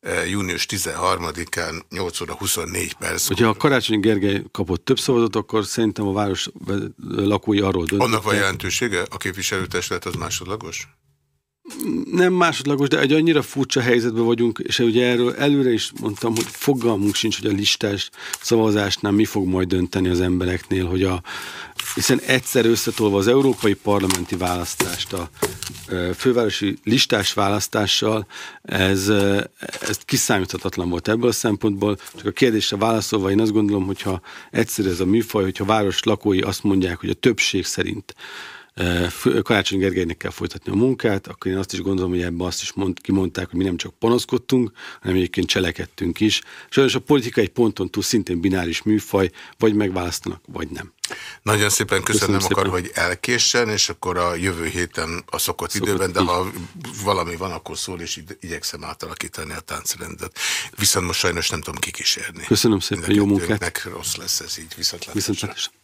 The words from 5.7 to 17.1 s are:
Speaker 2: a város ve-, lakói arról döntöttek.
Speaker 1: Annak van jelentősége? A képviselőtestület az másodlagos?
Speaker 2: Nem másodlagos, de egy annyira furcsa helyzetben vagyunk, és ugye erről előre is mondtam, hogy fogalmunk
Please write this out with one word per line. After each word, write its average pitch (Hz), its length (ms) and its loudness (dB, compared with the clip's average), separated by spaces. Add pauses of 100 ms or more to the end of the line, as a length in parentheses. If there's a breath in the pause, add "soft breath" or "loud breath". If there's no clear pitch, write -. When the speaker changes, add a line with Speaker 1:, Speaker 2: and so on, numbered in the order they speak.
Speaker 2:
a 98 60 0
város 98 360 -2 (180)
ve-, 101 220 -4 (200)
lakói 101 500 2
arról 95 260 2
döntöttek. 101 220 2
Speaker 1:
Annak 110 160 0
van 101 120 0
jelentősége? 95 760 0
A - 60 -12
képviselőtestület 92 880 -4
az 90 100 -6
másodlagos? 87 720 -8 (1200)
Speaker 2:
Nem 185 220 4
másodlagos, 143 560 2
de 147 120 2
egy 139 120 4
annyira 156 300 4
furcsa - 380 -2
helyzetben 117 440 2
vagyunk, 117 340 2
és - 200 -2
ugye 120 280 4
erről 123 280 2
előre 139 380 4
is 110 280 -2
mondtam, 110 340 -2
hogy 113 120 -2
fogalmunk 113 680 2